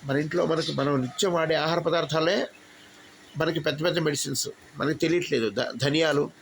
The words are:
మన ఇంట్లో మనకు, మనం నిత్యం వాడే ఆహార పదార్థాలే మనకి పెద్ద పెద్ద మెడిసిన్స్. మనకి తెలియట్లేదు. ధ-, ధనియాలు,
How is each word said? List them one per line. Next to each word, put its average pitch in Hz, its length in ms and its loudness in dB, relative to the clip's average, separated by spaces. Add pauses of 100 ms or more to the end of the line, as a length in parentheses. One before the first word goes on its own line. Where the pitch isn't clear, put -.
మన 139 120 0
ఇంట్లో 160 300 0
మనకు, 160 260 0
మనం 139 280 0
నిత్యం 175 320 -2
వాడే 160 220 2
ఆహార 160 240 2
పదార్థాలే 160 680 0 (880)
మనకి 160 240 0
పెద్ద 147 240 -2
పెద్ద 175 140 2
మెడిసిన్స్. 143 500 -2 (280)
మనకి 147 220 -2
తెలియట్లేదు. 156 520 0
ధ-, 117 260 -2
ధనియాలు, 143 540 2 (120)